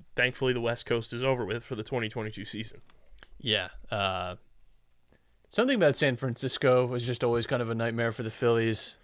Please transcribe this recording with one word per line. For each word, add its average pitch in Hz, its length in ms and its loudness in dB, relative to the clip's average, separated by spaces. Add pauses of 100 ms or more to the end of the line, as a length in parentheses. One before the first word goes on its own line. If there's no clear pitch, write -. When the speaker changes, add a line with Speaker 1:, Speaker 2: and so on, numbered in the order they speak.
(140)
Speaker 1:
thankfully 127 380 0
the 123 80 0
West 117 240 -2
Coast 117 300 -2
is 120 80 -4
over 131 240 0
with 113 180 -4
for - 100 -8
the 113 80 -6
twenty 113 260 -4
twenty-two 107 360 -8
season. - 380 -10 (560)
Speaker 2:
Yeah, 101 300 0 (220)
uh, 95 460 -2 (1120)
something 254 280 2
about 156 200 6
San 135 200 2
Francisco 127 680 2
was 123 200 -2
just 123 180 -2
always 120 220 2
kind - 160 0
of 113 80 -2
a 113 40 -2
nightmare 113 380 0
for 123 100 -8
the 110 80 -4
Phillies. 113 720 2